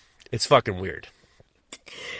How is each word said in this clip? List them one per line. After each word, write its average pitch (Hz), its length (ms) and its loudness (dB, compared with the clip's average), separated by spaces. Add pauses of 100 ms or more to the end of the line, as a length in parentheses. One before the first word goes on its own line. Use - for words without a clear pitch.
(300)
It's - 160 -2
fucking 113 320 6
weird. 90 300 -8 (1120)